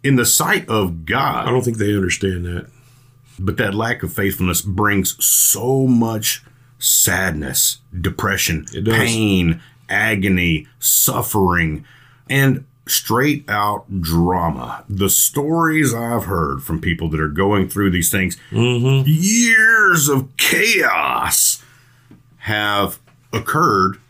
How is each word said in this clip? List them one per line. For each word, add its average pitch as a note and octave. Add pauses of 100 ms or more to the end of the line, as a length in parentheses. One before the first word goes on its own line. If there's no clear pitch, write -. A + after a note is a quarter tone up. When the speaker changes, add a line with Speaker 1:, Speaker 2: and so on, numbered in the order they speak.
Speaker 1:
In C#3
the A#2+
sight D#3+
of F2
God. A#2+
Speaker 2:
I -
don't B2+
think A#2
they G#2
understand F#2
that. F2 (720)
Speaker 1:
But F#2+
that G#2
lack A2+
of E2
faithfulness F#2
brings G2+ (100)
so C3
much A2+ (380)
sadness, D#2+ (200)
depression, F2
Speaker 2:
It F2+
does. A2
Speaker 1:
pain, G#2 (280)
agony, F#2+ (140)
suffering, F2 (440)
and C3+ (220)
straight C#3
out G#2 (160)
drama. E2
The G2
stories D#3
I've A#2
heard D2+
from D#2+
people E2+
that D#2
are D#2
going F#2+
through G2+
these F2
things, F#2 (160)
Speaker 2:
Mm-hmm. B2
Speaker 1:
years G#3+
of C3+
chaos G#2+ (800)
have G#2 (340)
occurred G#2+ (140)